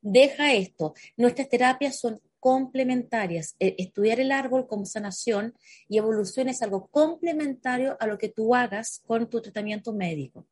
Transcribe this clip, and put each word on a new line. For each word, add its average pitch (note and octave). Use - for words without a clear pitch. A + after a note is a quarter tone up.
"Deja C#4
esto". F3+
Nuestras A#3+
terapias B3+
son A3
complementarias. B3+
E-, F#3
estudiar G#3+
el C4+
árbol C4
como G#3
sanación G#3
y G#3
evolución A3
es B3
algo G3
complementario D4
a A3+
lo G#3
que G#3+
tú A3
hagas A3+
con A3+
tu A#3
tratamiento G#3+
médico. E3